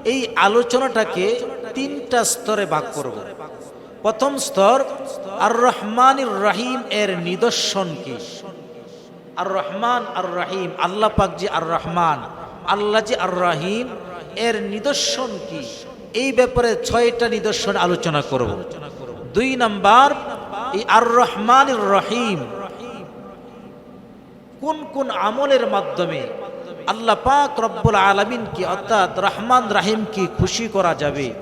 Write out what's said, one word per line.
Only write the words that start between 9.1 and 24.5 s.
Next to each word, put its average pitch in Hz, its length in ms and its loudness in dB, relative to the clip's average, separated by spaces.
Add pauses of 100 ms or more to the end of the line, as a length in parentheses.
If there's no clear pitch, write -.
আর 180 120 -2
রহমান 214 560 0 (100)
আর 180 200 -4
রহিম, 180 440 -4
আল্লাহ 202 380 2
পাক 196 220 4
যে 185 100 -4
আর 165 200 -2
রহমান, 165 500 0 (480)
আল্লাহ 208 340 2
যে 214 160 -2
আর 185 140 0
রহিম, 180 580 0 (480)
এর 220 260 0
নিদর্শন 214 760 -2 (120)
কি? 139 160 -8 (480)
এই 262 180 0
ব্যাপারে 240 520 2
ছয়টা 233 440 2
নিদর্শন 208 480 -2
আলোচনা 170 460 2
করব। 113 400 -2 (720)
দুই 262 220 2
নাম্বার, 226 540 6 (640)
এই - 140 -2
আর 226 160 8
রহমানির 240 720 4
রহিম 196 680 0 (2250)